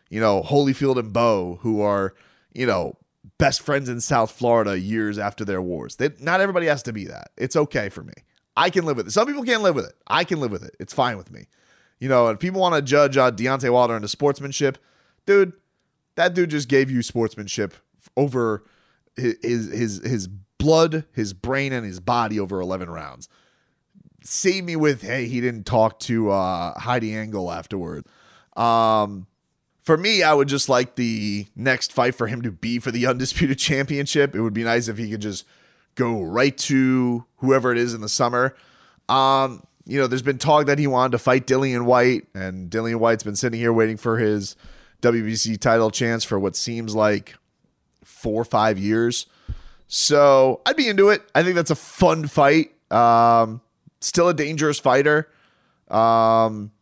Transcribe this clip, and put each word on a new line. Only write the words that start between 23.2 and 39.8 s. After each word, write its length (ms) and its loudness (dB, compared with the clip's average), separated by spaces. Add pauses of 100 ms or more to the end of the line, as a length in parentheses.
Save 400 -2
me 120 -6
with, 280 0
hey, 240 -6
he 120 -6
didn't 260 -6
talk 360 2
to, 300 0
uh, 480 -2
Heidi 340 -4
Angle 380 -8
afterward. 540 -10 (520)
Um, 680 2 (540)
for 140 2
me, 260 2
I 120 6
would 160 4
just 180 -2
like 280 0
the 600 -4
next 380 -2
fight 220 0
for 120 -4
him 140 -6
to 100 -6
be 280 -6
for 120 -6
the 140 -2
Undisputed 520 0
Championship. 800 0
It 60 -2
would 120 -2
be 120 -4
nice 240 0
if 80 -8
he 120 -8
could 120 -8
just 240 -8 (500)
go 260 -2
right 360 0
to 680 0 (120)
whoever 340 2
it 60 0
is 160 -2
in 80 -10
the 80 -10
summer. 460 0 (520)
Um, 560 2 (220)